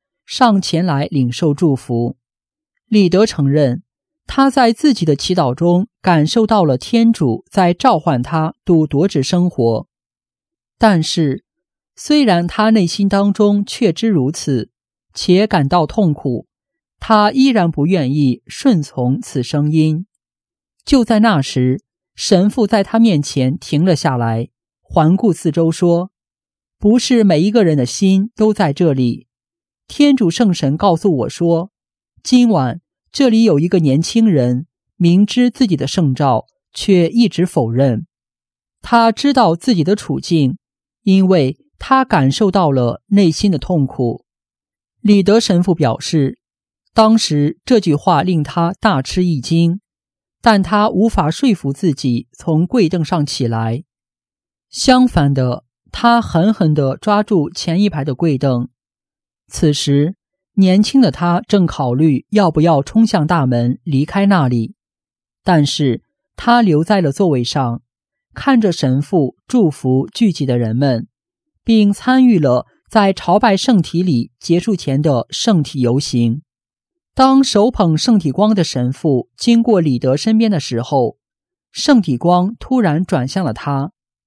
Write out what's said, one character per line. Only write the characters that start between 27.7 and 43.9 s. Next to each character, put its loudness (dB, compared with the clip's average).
的 0
心 0
都 0
在 -2
这 0
里。 -4
天 2
主 2
圣 0
神 -2
告 2
诉 0
我 -4
说， -2
今 2
晚 -2
这 0
里 2
有 2
一 0
个 0
年 2
轻 0
人， 0
明 2
知 0
自 -2
己 -2
的 -4
圣 0
召， -2
却 0
一 0
直 -2
否 -2
认。 0
他 2
知 -2
道 2
自 -2
己 0
的 0
处 -6
境， 0
因 2
为 0
他 0
感 2
受 0
到 0
了 -2
内 2
心 -2
的 0
痛 -2
苦。” -6